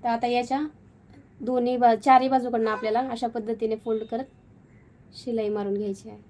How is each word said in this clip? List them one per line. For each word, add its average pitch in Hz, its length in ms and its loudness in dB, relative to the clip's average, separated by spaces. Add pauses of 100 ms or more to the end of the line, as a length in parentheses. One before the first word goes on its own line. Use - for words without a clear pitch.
तर 247 60 -2
आता 233 180 -2
याच्या 240 340 0 (800)
दोन्ही 247 360 0
बा-, 233 180 6
चारही 262 340 6
बाजूकडनं 240 420 0
आपल्याला 220 300 0 (100)
अशा 240 180 -4
पद्धतीने 220 480 -4
फोल्ड 220 280 -4
करत 233 200 -6 (920)
शिलाई 226 320 -4
मारून 202 260 -2
घ्यायची 202 360 -6
आहे. 214 200 -20